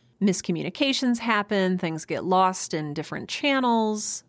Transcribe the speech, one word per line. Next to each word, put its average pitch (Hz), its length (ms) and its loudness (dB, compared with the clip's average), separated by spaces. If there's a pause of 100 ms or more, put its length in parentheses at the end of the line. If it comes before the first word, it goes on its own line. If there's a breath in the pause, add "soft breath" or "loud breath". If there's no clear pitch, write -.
(200 soft breath)
miscommunications 202 1000 0
happen, 208 600 0
things 160 260 -4
get 151 200 -4
lost 185 500 2
in 151 180 -4
different 151 360 -8
channels, 233 1000 0